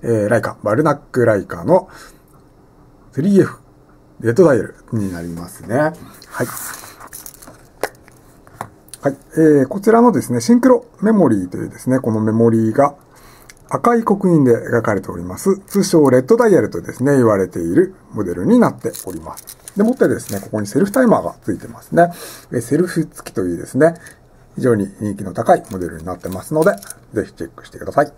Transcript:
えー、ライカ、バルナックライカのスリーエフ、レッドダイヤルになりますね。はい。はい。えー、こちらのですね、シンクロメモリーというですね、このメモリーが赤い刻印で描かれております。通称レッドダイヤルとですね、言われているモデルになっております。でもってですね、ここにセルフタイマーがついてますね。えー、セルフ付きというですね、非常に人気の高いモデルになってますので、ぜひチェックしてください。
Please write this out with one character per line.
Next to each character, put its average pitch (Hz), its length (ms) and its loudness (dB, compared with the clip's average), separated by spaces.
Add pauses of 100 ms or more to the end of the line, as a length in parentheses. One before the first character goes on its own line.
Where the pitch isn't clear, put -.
え - 40 -8
ー、 107 220 0
ラ 113 100 2
イ 101 40 -2
カ、 95 200 -8
バ 104 120 0
ル 135 80 0
ナ 156 100 2
ッ 139 40 -2
ク - 280 -2
ラ 110 140 2
イ 90 80 -6
カ 85 180 -12
の 170 240 2 (1200)
ス 135 100 -6
リ 202 140 2
ー 185 40 6
エ - 40 6
フ、 - 140 -10 (600)
レ 117 100 0
ッ 117 40 0
ド 180 100 6
ダ 151 100 6
イ 113 40 2
ヤ 85 60 -2
ル - 100 -12 (180)
に 104 180 -4
な 87 120 -10
り 87 60 -12
ま 85 200 -12
す - 140 -20
ね。 98 140 -6
は 151 140 0
い。 - 20 -14 (3000)
は 139 100 -4
い。 135 60 -10 (180)
え 151 300 4
ー、 - 20 -8
こ - 140 -8
ち 226 100 0
ら 226 120 4
の 240 100 6
で 131 100 -2
す 120 100 -6
ね、 120 80 -2
シ 233 140 4
ン 247 60 4
ク 262 80 4
ロ 240 160 4 (160)
メ 208 100 0
モ 196 180 4
リ 98 180 0
ー - 20 -12
と - 80 -12
い - 100 -8
う - 20 -10
で - 100 -16
す - 120 -6
ね、 127 100 2
こ 117 120 -4
の 110 80 -2
メ 107 120 0
モ 113 180 4
リ 110 200 0
ー - 20 -4
が 139 220 2 (760)
赤 240 280 0
い 226 80 0
刻 196 240 2
印 160 160 4
で 120 100 6
描 117 280 -2
か 113 120 0
れ 98 60 -2
て 92 100 -14
お 92 60 -10
り 87 80 -10
ま 90 140 -12
す。 190 280 0
通 196 160 -2
称 160 280 4
レ 123 80 6
ッ - 40 2
ド 226 140 4
ダ 233 120 4
イ 208 40 4
ヤ 151 80 4
ル 104 100 -2
と 85 120 -8
で - 100 -14
す - 100 -6
ね、 143 140 2
言 123 100 4
わ 104 120 2
れ 95 100 0
て 87 100 -10
い 85 160 -4
る 185 200 2 (180)
モ 110 100 -6
デ 87 120 -4
ル 87 100 -8
に 214 140 4
な 220 100 4
っ - 100 -8
て - 140 -8 (140)
お 95 60 -10
り 82 80 -12
ま 80 160 -16
す。 - 220 -20 (160)
で 196 80 0
も 226 100 0
っ 254 40 -4
て 190 100 2
で 123 140 -2
す - 140 -14
ね、 98 40 -6
こ - 120 -14
こ 110 100 -4
に 104 60 -6
セ 117 120 -4
ル 180 60 2
フ 202 80 -6
タ 262 100 2
イ 247 40 4
マ 156 140 4
ー - 20 -8
が 85 200 -8
つ - 80 -8
い 87 80 -4
て - 80 -16
ま - 140 -18
す - 140 -14
ね。 170 180 4 (400)
え - 40 -4
ー、 123 40 -2
セ 139 160 -2
ル 180 100 2
フ 165 200 -4
付 - 260 -18
き - 20 -20
と 95 120 -4
い 87 80 -4
う - 20 -8
で 85 80 -10
す - 140 -6
ね、 160 160 4 (600)
非 - 60 -10
常 123 140 2
に 98 260 -4
人 104 160 -6
気 101 80 -10
の 90 80 -10
高 117 240 2
い - 140 -6
モ 95 80 -8
デ 90 100 -6
ル 80 100 -12
に 78 60 -16
な 90 80 -8
っ 87 60 -10
て - 100 -12
ま 92 140 -10
す - 100 -10
の 156 100 0
で、 196 100 2 (420)
ぜ 104 100 -2
ひ - 80 -20
チ - 120 -12
ェ - 20 -14
ッ - 40 -16
ク - 160 -20
し - 40 -20
て - 80 -20
く - 80 -12
だ - 60 -10
さ 143 100 2
い。 151 160 -4